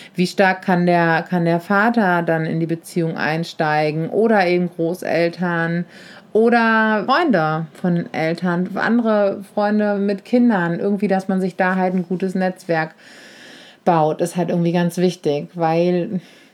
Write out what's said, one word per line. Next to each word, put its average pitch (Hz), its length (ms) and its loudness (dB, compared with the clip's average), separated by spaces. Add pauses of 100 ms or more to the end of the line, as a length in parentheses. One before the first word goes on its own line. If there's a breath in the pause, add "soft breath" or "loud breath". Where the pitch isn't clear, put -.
(160 loud breath)
Wie 180 120 0
stark 190 340 2
kann 175 240 2
der, 170 420 2
kann 175 180 0
der 170 140 2
Vater 202 640 2
dann 165 240 0
in 160 140 -4
die 165 80 -2
Beziehung 165 500 -4
einsteigen 156 920 -2
oder 214 380 2
eben 180 220 0
Großeltern 170 1160 -2 (460 loud breath)
oder 220 760 2
Freunde 175 680 0
von 175 220 -2
den - 180 -6
Eltern, 170 600 -2
andere 214 680 0 (100)
Freunde 208 440 0
mit 202 280 -4
Kindern, 202 540 2
irgendwie, 202 280 -2
dass 190 200 0
man 190 140 0
sich 185 140 -4
da 185 200 0
halt 185 200 0
ein 180 120 -2
gutes 190 280 -4
Netzwerk 180 580 -2 (880 loud breath)
baut, 160 380 2
ist 170 140 -4
halt 170 140 -2
irgendwie 170 220 0
ganz 175 260 0
wichtig, 175 580 -2
weil 170 640 0 (320 loud breath)